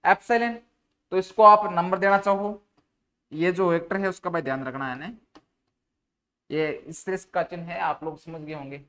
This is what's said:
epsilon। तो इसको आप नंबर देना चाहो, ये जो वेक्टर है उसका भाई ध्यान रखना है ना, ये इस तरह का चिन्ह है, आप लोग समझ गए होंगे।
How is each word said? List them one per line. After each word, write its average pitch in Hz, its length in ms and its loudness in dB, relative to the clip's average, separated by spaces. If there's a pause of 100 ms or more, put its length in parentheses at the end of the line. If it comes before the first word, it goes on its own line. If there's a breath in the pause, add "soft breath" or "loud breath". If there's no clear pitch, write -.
epsilon। 233 520 0 (560)
तो 185 60 0
इसको 190 240 0
आप 208 300 10
नंबर 180 260 0
देना 196 200 4
चाहो, 202 420 -2 (720)
ये 165 200 0
जो 180 180 0
वेक्टर 170 260 -2
है 196 120 -2
उसका 180 220 -6
भाई 170 120 -2
ध्यान 135 220 -6
रखना 131 220 -8
है 127 120 -8
ना, 151 80 -14 (1400)
ये 151 220 -2
इस - 340 -14
तरह 190 180 -6 (100)
का 175 80 0
चिन्ह 170 220 -8
है, 170 160 -10
आप 156 240 -4
लोग 156 140 -10
समझ 160 220 -16
गए 151 140 -12
होंगे। 139 340 -14